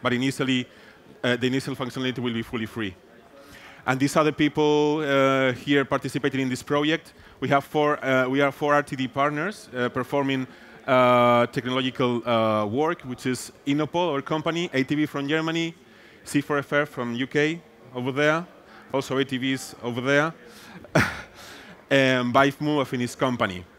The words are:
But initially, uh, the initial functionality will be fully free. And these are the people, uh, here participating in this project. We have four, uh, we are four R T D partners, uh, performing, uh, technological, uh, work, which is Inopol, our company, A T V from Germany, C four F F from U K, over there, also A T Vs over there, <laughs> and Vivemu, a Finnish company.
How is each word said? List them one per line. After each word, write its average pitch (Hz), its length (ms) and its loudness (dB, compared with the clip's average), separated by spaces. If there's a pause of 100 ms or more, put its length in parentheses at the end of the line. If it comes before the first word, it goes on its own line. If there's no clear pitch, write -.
But 123 100 0
initially, 131 540 -2 (560)
uh, 123 140 2
the 117 100 -2
initial 131 300 -4
functionality 127 420 -6
will 120 140 -4
be 113 100 -4
fully 113 240 -6
free. 104 280 -8 (920)
And 127 140 0
these 139 160 0
are 156 80 4
the 151 80 2
people, 151 720 2
uh, 135 480 2
here 139 320 2
participating 139 560 -2
in 131 80 -2
this 123 140 -4
project. 151 500 -2 (280)
We 135 80 -4
have 143 160 2
four, 147 400 0
uh, 131 240 2
we 135 120 0
are 139 100 4
four 147 240 0
R 147 80 4
T 143 140 -8
D 131 100 -2
partners, 147 680 -4
uh, 123 140 0
performing, 135 560 -2 (400)
uh, 123 600 6
technological, 123 800 -2
uh, 110 400 2
work, 151 360 -2
which 127 240 -10
is 127 260 -4 (140)
Inopol, 151 460 0
our 139 100 -2
company, 165 500 -4
A 135 100 0
T 139 120 -2
V 151 120 0
from 139 220 -6
Germany, 160 460 -2 (500)
C - 160 0
four 143 180 -2
F 139 140 -6
F 147 160 2
from 120 260 -6
U 127 120 -4
K, 151 340 0 (340)
over 127 180 -4
there, 151 340 0 (460)
also 135 260 -2
A 139 60 2
T 131 120 -6
Vs 135 460 -4
over 120 180 -4
there, 143 320 2 (640)
<laughs> - 960 -4
and 131 420 4
Vivemu, 143 480 2
a 131 60 2
Finnish 123 280 -4
company. 113 500 -2 (140)